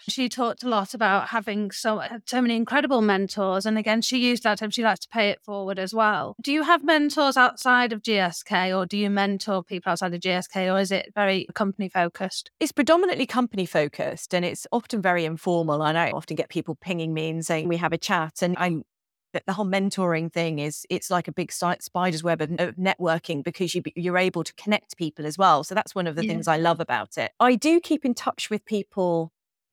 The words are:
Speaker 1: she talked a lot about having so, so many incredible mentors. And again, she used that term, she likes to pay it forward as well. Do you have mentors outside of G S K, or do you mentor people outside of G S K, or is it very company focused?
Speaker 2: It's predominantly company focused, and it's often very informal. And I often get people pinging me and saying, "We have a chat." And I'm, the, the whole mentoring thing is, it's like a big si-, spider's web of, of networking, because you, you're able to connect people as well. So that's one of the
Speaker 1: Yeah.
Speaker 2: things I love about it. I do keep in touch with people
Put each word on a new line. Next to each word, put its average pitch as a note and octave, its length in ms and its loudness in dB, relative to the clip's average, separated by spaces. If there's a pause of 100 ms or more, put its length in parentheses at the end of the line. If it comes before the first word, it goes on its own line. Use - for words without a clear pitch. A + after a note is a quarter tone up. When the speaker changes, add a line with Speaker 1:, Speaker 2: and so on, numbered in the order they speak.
Speaker 1:
she B3+ 200 -2
talked A#3+ 340 -4
a B3 60 -4
lot G#3 240 0
about G3+ 360 2
having G#3 420 -4
so, G#3+ 320 -4 (240)
so B3+ 160 0
many A#3 140 2
incredible B3 440 2
mentors. G3 640 2
And A3 140 0
again, A3 240 0
she B3+ 160 0
used A#3+ 240 2
that G#3 160 2
term, G#3+ 120 -6
she A#3 120 -4
likes G#3 180 2
to - 80 -16
pay G#3 220 0
it - 120 -4
forward G3 360 -6
as G3 160 -6
well. G#3+ 480 0
Do C#4 100 -2
you D4+ 120 2
have D4+ 200 4
mentors D4 520 4
outside B3 580 4
of G#3+ 80 -8
G G#3+ 160 2
S F3 240 0
K, F#3 320 0
or F#3+ 100 2
do G3+ 140 -4
you G#3 100 2
mentor G3 540 0
people F3+ 300 -4
outside F3 200 -2
of F3 80 -6
G F#3 100 -2
S F3+ 180 -2
K, F#3 200 -2
or F#3+ 100 2
is F#3+ 120 0
it - 240 -4
very G3 400 2
company G3 340 -2
focused? F3+ 600 -2 (100)
Speaker 2:
It's D#4 120 -2
predominantly D#4+ 540 2
company A3+ 380 -2
focused, D3+ 680 -2
and F3 100 0
it's - 260 -6
often A#3 300 -2
very F3 240 2
informal. D#3+ 580 0
And D#3 140 2
I E3 140 2
often D3+ 260 -6
get D#3 140 -4
people D#3+ 240 -4
pinging E3 400 -4
me D#3+ 160 -2
and D#3+ 160 -4
saying, E3 220 0
"We E3+ 100 0
have E3 160 0
a E3 40 0
chat." E3 440 -2
And F3+ 160 0
I'm, F3 240 0 (500)
the, - 120 -6
the F#3+ 100 -4
whole G3 120 -4
mentoring F#3 680 0
thing E3 280 -2
is, D3 280 -6
it's - 220 -4
like F3+ 180 0
a - 40 -8
big - 200 -4
si-, - 280 -2
spider's F3 420 -2
web E3+ 180 0
of, D#3 120 -2
of E3+ 240 -2
networking, E3+ 680 -2
because E3+ 320 -4
you, E3+ 80 -2 (120)
you're F3+ 220 -2
able F3+ 280 0
to - 100 -14
connect - 420 -4
people D3+ 300 -6
as D3+ 100 -6
well. E3+ 280 6
So F#3+ 100 -8
that's - 200 -4
one F#3 120 -2
of D#3 80 -4
the D#3+ 100 -4
Speaker 1:
Yeah. E3+ 80 -2
Speaker 2:
things E3 160 -4
I D#3 80 4
love E3 240 2
about A#2 380 -4
it. - 220 -4
I B3 160 6
do E4 240 4
keep D4+ 260 -2
in B3 80 0
touch - 340 -6
with G#3+ 160 -4
people F3+ 680 -2 (400)